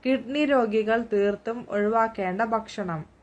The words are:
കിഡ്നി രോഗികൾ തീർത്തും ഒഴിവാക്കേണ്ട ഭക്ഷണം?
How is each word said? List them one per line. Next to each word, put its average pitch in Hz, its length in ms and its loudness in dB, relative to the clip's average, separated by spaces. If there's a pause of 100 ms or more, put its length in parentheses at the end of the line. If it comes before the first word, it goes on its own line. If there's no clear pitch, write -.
കിഡ്നി 269 380 0
രോഗികൾ 226 680 2
തീർത്തും 202 580 0
ഒഴിവാക്കേണ്ട 208 720 0
ഭക്ഷണം? 214 800 -4